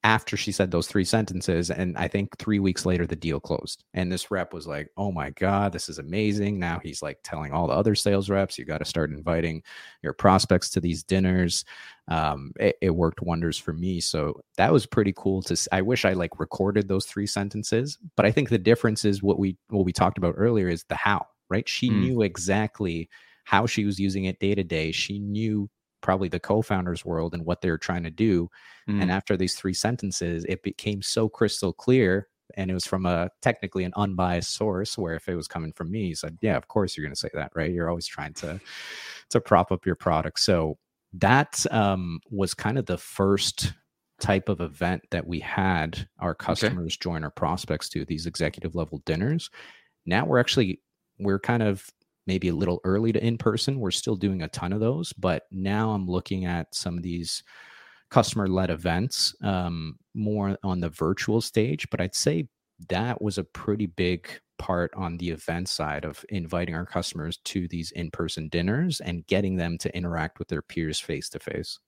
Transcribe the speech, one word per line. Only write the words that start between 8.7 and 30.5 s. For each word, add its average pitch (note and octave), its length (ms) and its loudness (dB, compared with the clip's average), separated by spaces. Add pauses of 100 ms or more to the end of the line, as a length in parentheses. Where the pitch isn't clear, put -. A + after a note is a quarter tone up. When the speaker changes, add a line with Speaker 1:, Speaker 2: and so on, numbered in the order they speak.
Speaker 1:
start D#2 260 -2
inviting E2 520 -2 (400)
your C2+ 100 -4
prospects F#2 580 6
to F#2+ 100 0
these E2+ 220 -2
dinners." F#2 640 2 (420)
Um, D2+ 540 0
it, G2+ 200 4
it F#2+ 100 4
worked E2 320 2
wonders E2+ 360 -2
for - 140 -6
me. F2 280 -2
So D2+ 400 -2 (160)
that A#2 160 6
was C3+ 140 6
pretty G2 300 2
cool F#2+ 260 0
to - 120 -2
s-, - 180 -2
I F#2+ 100 2
wish A#2+ 220 0
I, G2 80 6
like, F2+ 260 -2
recorded G2 480 0
those F#2+ 180 0
three G2+ 220 -4
sentences, G#2+ 720 -2 (180)
but G2+ 80 6
I G#2 60 8
think C3 180 2
the A#2+ 80 4
difference A2 480 4
is G2 180 2
what G2 160 4
we, F#2+ 200 2 (100)
what G2+ 160 4
we F2+ 80 2
talked F#2 240 2
about F2 220 2
earlier G#2+ 300 4
is E2+ 160 -2
the - 100 -4
how, G2+ 320 2 (240)
right? F#2+ 180 0
She - 220 0
Speaker 2:
Mm. G#2+ 100 4
Speaker 1:
knew B2 220 2
exactly F#2 880 0 (340)
how G#2 220 4
she A2+ 180 0
was G2+ 140 0
using F#2+ 260 0
it F#2 140 -2
day G2 160 2
to G2 100 0
day. D#2+ 280 -2
She G2+ 260 -2
knew G#2 500 -2 (320)
probably F#2 280 2
the E2+ 120 -2
co-founder's F#2+ 640 0
world E2 300 -2
and E2+ 100 -4
what F2 160 0
they F#2 100 0
were E2 60 2
trying F2 280 -2
to E2 60 -6
do. F2 380 2 (400)
Speaker 2:
Mm. G2+ 140 0
Speaker 1:
And F2+ 80 2
after F#2+ 260 0
these F#2 200 0
three F#2 180 -2
sentences, F2+ 720 -2
it F#2 140 -4